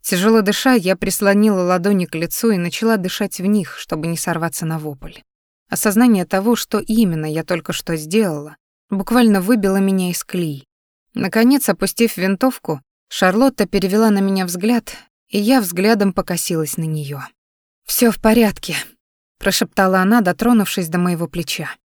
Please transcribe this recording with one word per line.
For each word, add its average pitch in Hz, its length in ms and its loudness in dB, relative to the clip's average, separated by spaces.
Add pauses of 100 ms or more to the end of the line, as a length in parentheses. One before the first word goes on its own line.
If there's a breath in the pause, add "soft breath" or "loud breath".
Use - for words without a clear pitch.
Тяжело 214 320 2
дыша, 208 320 0
я 190 240 2
прислонила 202 640 2
ладони 180 440 0
к - 80 -14
лицу 170 360 -2
и 202 60 2
начала 214 400 0
дышать 190 440 -4
в 180 60 -2
них, 202 300 0
чтобы 160 300 -6
не 165 100 -2
сорваться 165 480 -4
на 160 140 -4
вопль. 151 400 -12 (500)
Осознание 214 560 2
того, 202 320 0
что - 220 -4
именно 185 480 0
я 156 180 -4
только 170 280 -6
что - 220 -6
сделала, 156 640 -2 (320)
буквально 202 540 2
выбило 196 340 2
меня 190 340 0
из - 140 -6
колеи. 156 400 -6 (480)
Наконец, 233 560 2
опустив 214 480 0
винтовку, 185 640 -2 (280)
Шарлотта 208 580 2
перевела 202 440 2
на 202 100 2
меня 196 240 0
взгляд, 190 500 -2 (340)
и - 100 -2
я 240 220 4
взглядом 196 520 0
покосилась 170 640 -4
на 165 80 -4
неё. 147 360 -6 (640)
«Всё - 260 2
в - 100 -6
порядке», 220 560 2 (640)
прошептала 190 640 0
она, 208 200 4
дотронувшись 196 680 0
до 175 100 -2
моего 175 300 -2
плеча. 165 420 -8 (160)